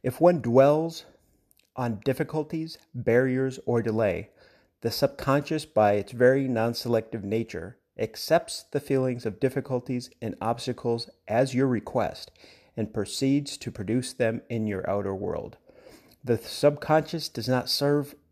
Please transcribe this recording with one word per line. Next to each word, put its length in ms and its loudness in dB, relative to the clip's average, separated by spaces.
If 160 -4
one 220 6
dwells 640 4
on 260 -4
difficulties, 720 -4
barriers, 720 2
or 160 2
delay, 500 0
the 100 -2
subconscious, 720 -2
by 300 4
its 180 -2
very 380 4
non-selective 760 -2
nature, 540 -6
accepts 680 -2
the 80 -2
feelings 440 0
of 140 -6
difficulties 680 -4
and 200 -6
obstacles 680 -4
as 260 2
your 120 4
request 640 -2
and 180 -4
proceeds 640 -2
to 160 -10
produce 400 -4
them 380 -2
in 180 -2
your 220 0
outer 260 0
world. 400 -6
The 140 2
subconscious 920 0
does 180 -8
not 220 0
serve 400 0